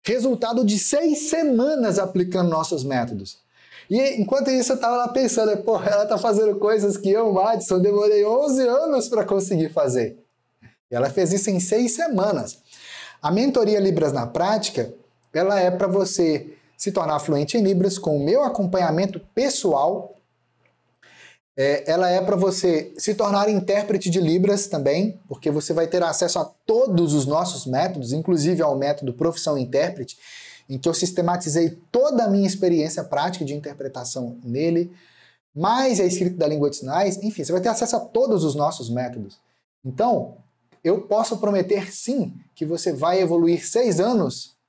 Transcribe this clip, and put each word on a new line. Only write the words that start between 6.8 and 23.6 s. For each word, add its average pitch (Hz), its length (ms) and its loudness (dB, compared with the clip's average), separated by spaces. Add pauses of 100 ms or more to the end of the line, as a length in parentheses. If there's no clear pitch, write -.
que 196 120 -2
eu, 214 240 2
Madison, 190 460 2
demorei 208 480 4
onze 262 400 2
anos 269 420 0
pra 220 160 0
conseguir 185 440 0
fazer. 127 500 0 (720)
E 120 60 -6
ela 131 120 0
fez 170 240 0
isso 202 180 0
em 185 100 0
seis 226 320 0
semanas. 196 680 -2 (640)
A 151 80 -2
mentoria 214 480 2
Libras 165 340 2
na 123 140 -4
Prática, 175 680 -2 (400)
ela 190 280 2
é 180 100 4
pra 185 160 -2
você 180 680 0 (240)
se - 140 -4
tornar 160 300 -2
fluente 151 360 -2
em 226 60 4
Libras 190 340 2
com 151 200 -2
o 147 80 -2
meu 220 180 2
acompanhamento 185 760 0 (120)
pessoal. 185 760 0 (1500)
É, 139 360 0
ela 180 180 2
é 180 100 2
pra 190 160 0
você 180 640 0
se - 180 -2
tornar 202 360 0
intérprete 202 580 0